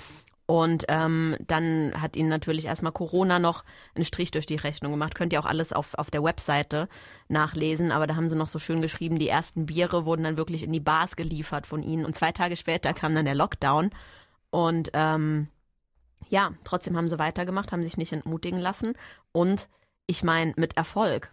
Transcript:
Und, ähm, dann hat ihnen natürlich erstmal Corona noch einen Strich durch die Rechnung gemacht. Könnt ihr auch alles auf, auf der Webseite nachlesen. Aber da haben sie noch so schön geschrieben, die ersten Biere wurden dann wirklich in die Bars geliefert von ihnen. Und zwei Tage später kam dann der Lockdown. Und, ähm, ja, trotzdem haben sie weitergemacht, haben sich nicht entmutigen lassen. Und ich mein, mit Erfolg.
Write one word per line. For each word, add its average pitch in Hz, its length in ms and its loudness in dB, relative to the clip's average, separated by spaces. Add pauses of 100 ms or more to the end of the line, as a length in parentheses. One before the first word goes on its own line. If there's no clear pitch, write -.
(500)
Und, 165 380 4
ähm, 160 480 4 (100)
dann 160 540 2
hat 156 160 -4
ihnen 160 140 2
natürlich 156 380 -2
erstmal 160 260 -4
Corona 180 440 2
noch 170 280 2 (300)
einen 160 100 2
Strich - 260 -4
durch 156 140 -2
die 151 100 -2
Rechnung 147 380 -4
gemacht. 147 200 -2
Könnt 170 200 -2
ihr 151 80 2
auch - 40 -10
alles 160 280 -2
auf, - 220 -4
auf - 140 -6
der 147 140 0
Webseite 151 640 0 (400)
nachlesen. 156 640 2
Aber 151 160 2
da 156 80 -2
haben 165 140 2
sie 160 80 0
noch 156 100 0
so - 100 -8
schön 165 240 -2
geschrieben, 160 380 -2
die 151 80 2
ersten 160 380 0
Biere 170 400 0
wurden 160 180 0
dann 156 140 0
wirklich 160 260 -4
in 156 80 -4
die 160 80 0
Bars 156 380 2
geliefert 151 500 -6
von 151 160 -6
ihnen. 160 220 -2
Und 156 100 -4
zwei 160 160 2
Tage 175 240 -2
später 156 380 -2
kam 156 200 0
dann 156 120 2
der 139 100 0
Lockdown. 151 540 2 (600)
Und, 165 440 2
ähm, 156 560 2 (800)
ja, 190 220 2 (120)
trotzdem 175 320 -4
haben 170 140 0
sie 160 100 -2
weitergemacht, 180 540 -2
haben 175 100 -2
sich 165 140 -6
nicht 165 160 -4
entmutigen 165 460 -4
lassen. 202 340 -2 (400)
Und 185 340 2 (380)
ich - 180 -2
mein, 165 320 2
mit 160 220 0
Erfolg. 175 560 0